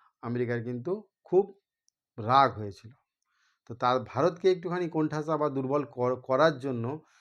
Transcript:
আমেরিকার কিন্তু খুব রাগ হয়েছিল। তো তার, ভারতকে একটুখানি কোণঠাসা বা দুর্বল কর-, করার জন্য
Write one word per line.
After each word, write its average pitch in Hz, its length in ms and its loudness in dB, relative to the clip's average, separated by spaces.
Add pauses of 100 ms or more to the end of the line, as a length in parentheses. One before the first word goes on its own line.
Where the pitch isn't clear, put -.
(220)
আমেরিকার 120 400 -2
কিন্তু 123 460 -6 (160)
খুব 196 360 2 (580)
রাগ 123 340 4
হয়েছিল। 104 380 -12 (760)
তো 123 80 -12
তার, 127 320 0
ভারতকে 175 460 2
একটুখানি 175 360 -2
কোণঠাসা 156 480 -2
বা 147 120 0
দুর্বল 139 360 -2
কর-, 127 320 -2
করার 135 420 2
জন্য 127 460 -6 (160)